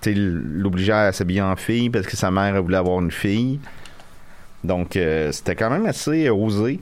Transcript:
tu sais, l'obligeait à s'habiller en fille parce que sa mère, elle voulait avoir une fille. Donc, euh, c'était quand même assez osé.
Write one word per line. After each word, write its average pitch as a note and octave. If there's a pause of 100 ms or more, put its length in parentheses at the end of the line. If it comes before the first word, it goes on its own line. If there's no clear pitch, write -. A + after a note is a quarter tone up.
tu G#2
sais, -
l'obligeait F#2
à G#2+
s'habiller F#2
en F#2+
fille A#2+
parce G#2
que -
sa F#2+
mère, G2
elle G2
voulait F2+
avoir F2+
une E2+
fille. A#2 (1040)
Donc, F2+
euh, D#2
c'était E2+
quand A2
même F#3+
assez D#3
osé. A2